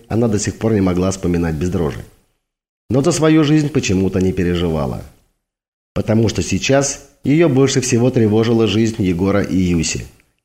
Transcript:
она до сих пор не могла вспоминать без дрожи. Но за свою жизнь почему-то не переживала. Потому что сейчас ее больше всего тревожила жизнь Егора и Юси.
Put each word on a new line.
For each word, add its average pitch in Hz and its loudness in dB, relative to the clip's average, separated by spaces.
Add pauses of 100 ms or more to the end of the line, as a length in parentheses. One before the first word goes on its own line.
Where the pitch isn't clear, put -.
она 117 0
до 104 -2
сих - -6
пор 113 -2
не 101 2
могла 92 0
вспоминать 85 -2
без 90 -4
дрожи. 78 -4 (880)
Но 127 0
за 165 2
свою 156 2
жизнь 151 2
почему-то 95 0
не 92 0
переживала. 85 -2 (880)
Потому 110 0
что 95 -2
сейчас 135 -2 (140)
ее 156 2
больше 135 2
всего 123 0
тревожила 113 2
жизнь 113 0
Егора 95 0
и 87 -2
Юси. 85 -2 (400)